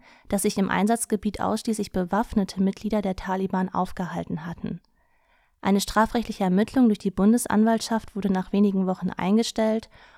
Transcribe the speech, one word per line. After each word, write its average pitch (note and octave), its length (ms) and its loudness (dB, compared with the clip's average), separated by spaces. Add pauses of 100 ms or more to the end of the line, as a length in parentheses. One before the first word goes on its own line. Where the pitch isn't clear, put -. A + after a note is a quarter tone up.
(280)
dass G3 160 0
sich G#3 160 -2
im G3 100 2
Einsatzgebiet G#3 720 0
ausschließlich G#3+ 520 -2
bewaffnete F#3+ 720 -2
Mitglieder G3+ 400 0
der F#3+ 140 -2
Taliban F#3+ 540 -2
aufgehalten E3+ 760 -4
hatten. E3+ 360 -8 (800)
Eine G3 200 2
strafrechtliche - 600 0
Ermittlung A3 460 4
durch G#3 100 2
die G3 120 -2
Bundesanwaltschaft A3 1040 2
wurde G3 160 0
nach F#3 220 -2
wenigen G3 320 4
Wochen F#3 240 -2
eingestellt A3 800 0 (280)